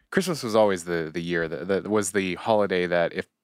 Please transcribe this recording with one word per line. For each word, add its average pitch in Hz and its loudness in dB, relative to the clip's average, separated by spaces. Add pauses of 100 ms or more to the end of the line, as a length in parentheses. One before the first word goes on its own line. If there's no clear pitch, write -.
(100)
Christmas 175 0
was 110 -2
always 98 4
the, 82 -2
the 85 -6
year 85 -2
that, 80 -8
that 95 -2
was 104 0
the 95 0
holiday 95 0
that 85 0
if 92 -6 (180)